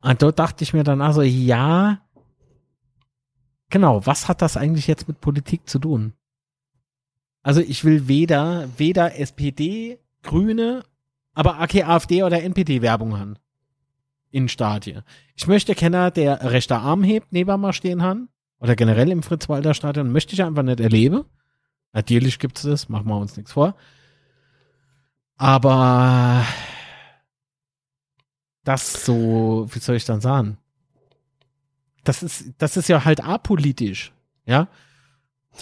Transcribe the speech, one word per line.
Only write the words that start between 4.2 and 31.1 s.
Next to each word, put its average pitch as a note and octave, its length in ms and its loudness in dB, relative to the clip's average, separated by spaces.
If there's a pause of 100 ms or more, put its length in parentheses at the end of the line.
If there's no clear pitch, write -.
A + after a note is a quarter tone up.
hat F3+ 120 0
das E3 160 0
eigentlich D3+ 300 -2
jetzt - 220 -2
mit D3+ 120 -10
Politik D3 480 -4
zu D3 100 -4
tun? B2+ 360 -4 (1300)
Also C#3+ 180 4
ich C#3+ 240 -4
will D3+ 240 4
weder, D#3 600 0 (100)
weder E3+ 400 0
S C#3 140 -6
P C#3+ 180 -6
D, G#3+ 480 -8 (240)
Grüne, A3+ 600 -2 (500)
aber D#3 280 0
okay, F3 240 2
A E3+ 120 4
F D#3+ 100 0
D F3 160 2
oder E3+ 200 0
N F#3 120 -6
P F#3+ 100 0
D C3+ 180 0
Werbung A2+ 360 0
haben G2+ 180 -10 (920)
in C3 180 -2
Stadien. G#2 540 -6 (320)
Ich - 120 -8
möchte G3+ 280 2
keiner, F3+ 360 0
der C#3 400 0
rechter B2 300 0
Arm D#3 220 0
hebt, G#3+ 300 0
neben F#3+ 280 0
mir G3 120 -2
stehen F3+ 300 -4
haben, G#3 260 -4 (300)
oder A#2+ 180 0
generell A2+ 340 2
im F3 120 -2
Fritz-Walter-Stadion, D3 880 -4
möchte D#3 220 -2
ich F#3+ 80 -2
einfach D#3 200 -2
nicht B2+ 180 -2
erleben. A2+ 440 2 (680)
Natürlich A#2+ 460 0
gibt's - 240 -8
das, C#3+ 260 -4
machen G#2+ 200 -6
wir G#2 80 -2
uns G2+ 200 -8
nichts G#2 160 -18
vor. D#3+ 220 0 (1600)
Aber B2+ 1080 4 (2250)
das - 420 -4
so, A2+ 680 2
wie A#2+ 60 -8
soll B2 180 -2
ich A2 80 -4
dann G#2+ 160 -2
sagen? A#2+ 380 -2 (1500)